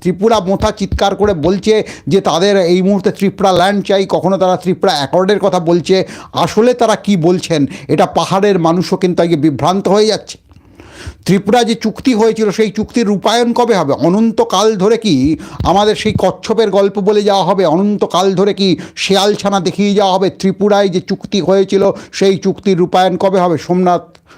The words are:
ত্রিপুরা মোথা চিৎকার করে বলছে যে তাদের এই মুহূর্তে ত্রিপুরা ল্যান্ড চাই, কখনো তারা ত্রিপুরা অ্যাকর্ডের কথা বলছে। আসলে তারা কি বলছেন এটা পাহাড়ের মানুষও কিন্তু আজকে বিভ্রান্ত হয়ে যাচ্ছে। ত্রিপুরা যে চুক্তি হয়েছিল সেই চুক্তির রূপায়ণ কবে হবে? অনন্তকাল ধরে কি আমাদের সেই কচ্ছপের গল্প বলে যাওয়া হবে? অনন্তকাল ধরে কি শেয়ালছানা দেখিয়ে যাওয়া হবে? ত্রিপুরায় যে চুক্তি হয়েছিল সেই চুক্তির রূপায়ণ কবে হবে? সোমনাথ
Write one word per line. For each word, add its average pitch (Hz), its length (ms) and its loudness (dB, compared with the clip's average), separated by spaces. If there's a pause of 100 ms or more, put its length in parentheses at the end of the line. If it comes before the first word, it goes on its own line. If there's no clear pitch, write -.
ত্রিপুরা 190 380 0
মোথা 196 320 -2
চিৎকার 196 440 -2
করে 208 180 0
বলছে 196 500 0 (240)
যে 190 140 2
তাদের 190 360 0
এই 180 240 2
মুহূর্তে 190 300 0
ত্রিপুরা 190 400 0
ল্যান্ড 190 340 0
চাই, 196 240 0
কখনো 175 280 0
তারা 185 200 2
ত্রিপুরা 180 340 -2
অ্যাকর্ডের 180 480 0
কথা 185 200 0
বলছে। 175 480 0 (260)
আসলে 214 400 2
তারা 220 220 0
কি 202 220 0
বলছেন 160 480 0 (220)
এটা 156 180 2 (220)
পাহাড়ের 196 320 2
মানুষও 165 380 0
কিন্তু 180 260 0
আজকে 170 120 0
বিভ্রান্ত 151 520 0
হয়ে 208 200 2
যাচ্ছে। - 300 -6 (880)
ত্রিপুরা 220 380 2
যে 220 120 -2
চুক্তি 226 380 -2
হয়েছিল 220 380 0
সেই 220 200 -2
চুক্তির 220 340 -2
রূপায়ণ 226 480 0
কবে 233 220 2
হবে? 143 180 0
অনন্তকাল 220 840 0
ধরে 208 220 0
কি 156 400 0 (260)
আমাদের 202 320 2
সেই 214 240 -2
কচ্ছপের 208 500 0
গল্প 202 300 0
বলে 208 240 2
যাওয়া 196 200 2
হবে? 185 220 2
অনন্তকাল 190 720 0
ধরে 196 180 2
কি 185 240 0 (180)
শেয়ালছানা 196 640 0
দেখিয়ে 190 340 -2
যাওয়া 190 200 2
হবে? 185 160 0
ত্রিপুরায় 196 600 0
যে 175 120 -2
চুক্তি 196 400 -6
হয়েছিল 190 500 0 (200)
সেই 196 260 0
চুক্তির 190 400 -2
রূপায়ণ 185 400 0
কবে 190 220 0
হবে? 175 180 0
সোমনাথ 180 440 0 (360)